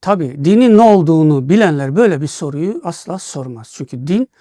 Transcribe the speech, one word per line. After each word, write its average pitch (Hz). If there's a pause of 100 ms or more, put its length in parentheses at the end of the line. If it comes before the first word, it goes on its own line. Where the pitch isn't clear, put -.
tabii 143
dinin 214
ne 214
olduğunu 160
bilenler 151
böyle 185
bir 151
soruyu 170
asla 180
sormaz. 127
Çünkü 131
din 220 (120)